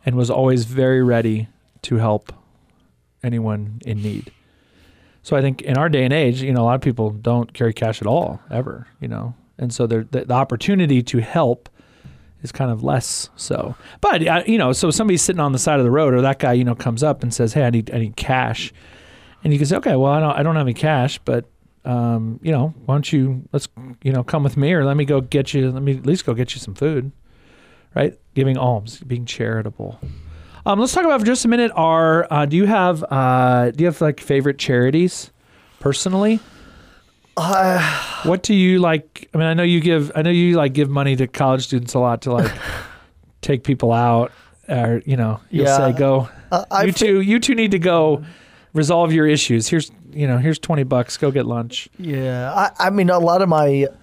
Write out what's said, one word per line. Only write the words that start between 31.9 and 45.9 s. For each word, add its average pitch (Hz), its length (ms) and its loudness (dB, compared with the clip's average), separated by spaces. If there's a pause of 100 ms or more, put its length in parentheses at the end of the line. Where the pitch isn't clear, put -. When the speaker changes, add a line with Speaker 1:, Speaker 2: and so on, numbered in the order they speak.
Speaker 1:
uh, 147 160 0
do 147 100 0
you 196 100 4
have, 180 440 2
uh, 127 600 4
do 147 100 -2
you 175 40 4
have, 165 160 -2
like, 151 180 0
favorite 139 380 0
charities 139 760 0 (480)
personally? 190 580 0 (960)
Speaker 2:
Uh, 185 440 2 (440)
Speaker 1:
What 185 180 0
do 214 120 0
you 185 260 4
like? 165 520 -2
I 160 60 -2
mean, 160 80 2
I 165 80 0
know 175 80 2
you 175 180 4
give, 160 360 0
I 156 60 0
know 170 80 2
you, 175 260 4
like, 143 160 2
give 139 180 0
money 139 260 0
to 131 120 0
college 131 360 0
students 123 300 -4
a 131 60 2
lot 120 220 0
to, 127 100 -4
like, - 180 0 (460)
Speaker 2:
<laughs> - 460 -20
Speaker 1:
take 135 200 -2
people 120 300 0
out, 117 400 2 (360)
or, 120 380 0
you 135 100 0
know, 110 240 -2 (100)
you'll 139 160 0
Speaker 2:
Yeah. 139 100 4
Speaker 1:
say, 135 160 2